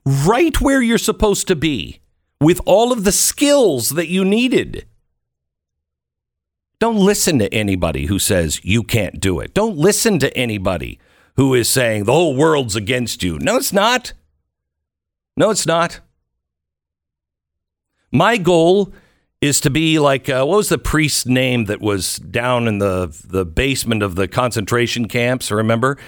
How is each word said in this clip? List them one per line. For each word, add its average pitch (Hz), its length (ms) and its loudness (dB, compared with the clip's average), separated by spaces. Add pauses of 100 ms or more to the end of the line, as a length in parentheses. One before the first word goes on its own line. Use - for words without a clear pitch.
right 190 560 2
where 269 220 2
you're 233 160 2
supposed 208 500 0
to 185 80 2
be 127 440 -6 (400)
with 165 260 4
all 226 260 4
of 226 120 -4
the 196 80 2
skills 240 800 2
that 156 180 -4
you 185 160 -2
needed. 208 600 0 (1900)
Don't 226 160 0
listen 196 420 2
to 104 160 0
anybody 87 520 -2
who 95 120 -2
says 85 460 -2
you 104 180 0
can't 98 380 -4
do 92 180 -2
it. 55 160 -10
Don't 208 220 0
listen 196 420 0
to 135 180 -2
anybody 95 640 -4 (380)
who 135 180 2
is 120 140 2
saying 113 360 0
the 110 80 0
whole 160 220 2
world's 139 400 0
against 113 480 -4
you. 85 160 -4
No, 190 180 0
it's 285 160 -2
not. 233 400 0 (1200)
No, 180 140 2
it's 190 160 -2
not. 165 340 -2 (2000)
My 196 260 4
goal 180 560 4 (480)
is 139 200 0
to 147 100 0
be 156 300 2
like, 135 280 2
uh, 131 160 0
what 165 120 0
was 208 120 0
the 160 100 0
priest's - 480 -2
name 127 400 0
that 101 140 -4
was 101 360 -4
down 117 500 -2
in 107 120 -2
the, 92 460 -2
the 92 220 -2
basement 117 560 -2
of 98 140 -4
the 98 100 0
concentration 120 800 -2
camps, 123 440 -2
remember? 113 460 0 (120)